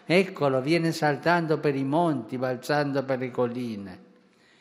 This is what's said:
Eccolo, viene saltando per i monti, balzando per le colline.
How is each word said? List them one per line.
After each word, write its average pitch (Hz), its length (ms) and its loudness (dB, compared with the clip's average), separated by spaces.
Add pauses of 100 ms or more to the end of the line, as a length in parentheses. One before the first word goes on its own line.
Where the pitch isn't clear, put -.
Eccolo, 151 580 2
viene 165 300 2
saltando 156 680 2
per 147 160 0
i 135 80 -2
monti, 135 560 0
balzando 135 640 0
per 131 160 -2
le 127 100 -4
colline. 117 800 -4 (520)